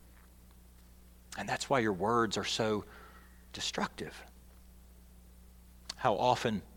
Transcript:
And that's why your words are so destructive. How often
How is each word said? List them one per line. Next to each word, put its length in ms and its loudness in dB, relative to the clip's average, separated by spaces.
And 120 -10
that's 200 -4
why 120 4
your 140 2
words 420 2
are 80 -2
so 400 0
destructive. 680 -6
How 180 2
often 480 2